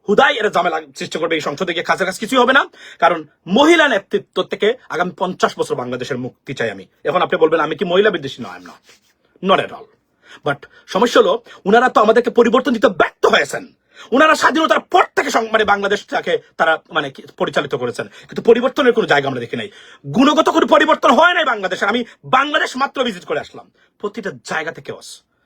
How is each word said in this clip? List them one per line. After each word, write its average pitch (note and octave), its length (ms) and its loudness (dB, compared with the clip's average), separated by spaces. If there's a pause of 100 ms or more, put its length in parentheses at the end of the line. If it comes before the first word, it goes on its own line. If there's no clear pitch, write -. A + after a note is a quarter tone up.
হুদাই C4+ 280 4
এরা G#3 140 -2
ঝামেলা D#3+ 320 -2 (140)
সৃষ্টি F3 220 -10
করবে E3 160 -2
এই D#3 60 -2
সংসদে D#3 320 -6
গিয়ে, E3+ 120 -6
কাজের F3 220 -2
কাজ F#3 120 -8
কিছুই A3+ 200 -2
হবে B3 140 4
না। D#4 160 2 (300)
কারণ E3+ 260 2 (220)
মহিলা D4 420 4
নেতৃত্ব G3 540 -4
থেকে G#3 320 -2 (140)
আগামী E3+ 220 -4
পঞ্চাশ F#3 480 -4
বছর D#3 160 -4
বাংলাদেশের B2 440 -6
মুক্তি B2+ 360 -12
চাই A#2 160 -4
আমি। F#2+ 160 -14 (180)
এখন E3+ 180 0
আপনি E3 160 -2
বলবেন, D#3+ 220 4
"আমি D3+ 160 -2
কি G3 80 -4
মহিলা F#3+ 260 2
বিদ্বেষী?" C#3 320 -10
No, G2+ 60 -12
I F2 40 -16
am F2+ 160 -20
not, - 880 -6
not B2+ 120 0
at - 80 -14
all। - 100 -18 (600)
But - 220 -4 (200)
সমস্যা A#3+ 340 2
হলো, G#3 220 2 (220)
উনারা A#3+ 240 4
তো B3 120 2
আমাদেরকে A3+ 300 4
পরিবর্তন A#3+ 420 2
দিতে A#3 160 2
ব্যর্থ - 380 0
হয়েছেন। F#3+ 460 0 (380)
উনারা D4+ 240 4
স্বাধীনতার D4 460 0
পর - 240 2 (120)
থেকে C#4 140 -2
সং-, A3+ 220 -2
মানে, A3 120 2
বাংলাদেশটাকে G3 760 -2 (180)
তারা, D#3+ 220 0 (140)
মানে, D3 180 -4
কি, - 120 -20 (140)
পরিচালিত D#3+ 380 -4
করেছেন, A#2+ 320 -6
কিন্তু - 360 -14
পরিবর্তনের B3 500 2
কোনো G#3 140 0
জায়গা C#3+ 220 2
আমরা B2+ 120 -6
দেখি A#2+ 160 -8
নাই। G#2+ 140 -10 (360)
গুণগত C#4 420 2
কোনো E4 180 2
পরিবর্তন D#4 440 2
হয় D#4+ 240 4
নাই E4 100 0
বাংলাদেশে। G3+ 400 -4
আমি A3+ 200 -2 (200)
বাংলাদেশ D4 520 -2
মাত্র C4 280 -4
ভিজিট F#3+ 200 -6
করে D3 160 -4
আসলাম, - 300 -18 (280)
প্রতিটা G#3 320 -10 (140)
জায়গাতে D#3 360 -8
chaos। G#2+ 240 -16 (420)